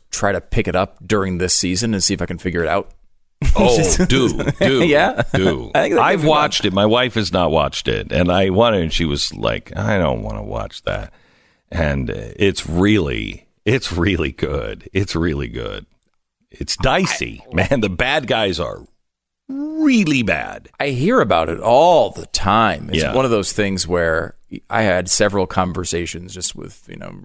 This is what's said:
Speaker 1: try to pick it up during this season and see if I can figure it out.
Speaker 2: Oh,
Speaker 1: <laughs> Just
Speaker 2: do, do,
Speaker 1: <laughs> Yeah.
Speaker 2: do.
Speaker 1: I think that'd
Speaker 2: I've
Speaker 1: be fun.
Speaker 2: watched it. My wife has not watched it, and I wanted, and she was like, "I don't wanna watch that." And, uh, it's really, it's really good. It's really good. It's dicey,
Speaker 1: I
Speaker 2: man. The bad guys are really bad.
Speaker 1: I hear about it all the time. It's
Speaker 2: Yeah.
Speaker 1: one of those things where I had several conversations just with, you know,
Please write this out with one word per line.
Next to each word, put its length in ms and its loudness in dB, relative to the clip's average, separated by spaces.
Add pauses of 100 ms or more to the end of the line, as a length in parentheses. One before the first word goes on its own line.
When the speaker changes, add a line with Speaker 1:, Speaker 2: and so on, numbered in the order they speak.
(120)
Speaker 1:
try 200 0
to 100 -4
pick 260 0
it 80 -2
up 300 -2
during 320 -2
this 180 0
season 380 0
and 100 0
see 120 0
if 80 -4
I 20 -2
can 140 -8
figure 240 -2
it 40 -2
out. 220 -2 (680)
Speaker 2:
Oh, 220 6
Speaker 1:
<laughs> 0 -
Just 320 2
Speaker 2:
do, 200 4 (300)
do, 240 2
Speaker 1:
<laughs> 40 4
Yeah. 340 2 (140)
Speaker 2:
do. 400 0
Speaker 1:
I 80 4
think 100 0
that'd 60 2
Speaker 2:
I've 220 2
Speaker 1:
be 20 0
fun. 60 4
Speaker 2:
watched 360 2
it. 80 0
My 140 4
wife 260 2
has 180 -2
not 200 2
watched 360 0
it, 240 -2
and 200 2
I 180 2
wanted, 320 4
and 100 -4
she 140 0
was 300 -2
like, 420 -4
"I 220 0
don't 240 -2
wanna 200 -8
watch 400 -10
that." 300 -8 (580)
And, 380 -2
uh, 60 -6 (200)
it's 320 0
really, 800 0 (180)
it's 280 -2
really 400 0
good. 640 -8
It's 220 -2
really 340 -2
good. 360 -10 (640)
It's 280 -8
dicey, 720 -2
Speaker 1:
I 40 -10
Speaker 2:
man. 260 2
The 80 0
bad 360 -2
guys 340 0
are 280 -8 (640)
really 720 2
bad. 460 -4 (100)
Speaker 1:
I 100 -2
hear 320 2
about 280 2
it 100 -4
all 500 4
the 180 -12
time. 640 2
It's 120 0
Speaker 2:
Yeah. 100 -2
Speaker 1:
one 120 2
of 60 0
those 220 0
things 340 -2
where 460 0 (360)
I 140 0
had 260 0
several 360 0
conversations 880 -4
just 220 -8
with, 340 -18
you 60 -16
know, 160 -14 (140)